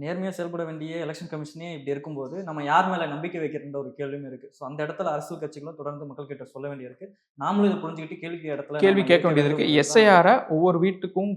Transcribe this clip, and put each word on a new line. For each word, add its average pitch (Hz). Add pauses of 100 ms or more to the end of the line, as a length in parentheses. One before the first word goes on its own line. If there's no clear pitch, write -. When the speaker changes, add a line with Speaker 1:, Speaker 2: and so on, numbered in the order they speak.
Speaker 1:
நேர்மையா 175
செயல்பட 170
வேண்டிய 160
எலெக்ஷன் 156
கமிஷனே 160
இப்படி 139
இருக்கும்போது, 143
நம்ம 156
யார் 175
மேல 170
நம்பிக்கை 160
வைக்கிறதுன்ற 143
ஒரு 127
கேள்வியும் 143
இருக்கு. 127
So 135
அந்த 151
இடத்துல 160
அரசியல் 156
கட்சிகளும் 151
தொடர்ந்து 147
மக்கள் 139
கிட்ட 135
சொல்ல 139
வேண்டியிருக்கு. 131 (340)
நாமளும் 196
இதை 190
புரிஞ்சுக்கிட்டு 160
கேள்வி 165
இடத்துல 143
Speaker 2:
கேள்வி 139
Speaker 1:
நம்ம -
Speaker 2:
கேட்க 151
Speaker 1:
நம்பிக்கை 180
Speaker 2:
வேண்டியது 147
இருக்கு. 151
Speaker 1:
வைக்கிறது -
தான் 151
Speaker 2:
எஸ் 151
ஐ 220
ஆர் 190
ஒவ்வொரு 170
வீட்டுக்கும் 185